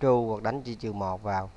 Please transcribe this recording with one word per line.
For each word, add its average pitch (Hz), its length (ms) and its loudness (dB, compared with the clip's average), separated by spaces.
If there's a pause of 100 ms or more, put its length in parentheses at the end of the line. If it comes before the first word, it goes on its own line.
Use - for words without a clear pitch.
true 123 260 6
hoặc 107 160 -2
đánh 123 180 -2
chữ 120 140 -8
trừ 107 180 -6
một 98 300 -4
vào. 98 340 -2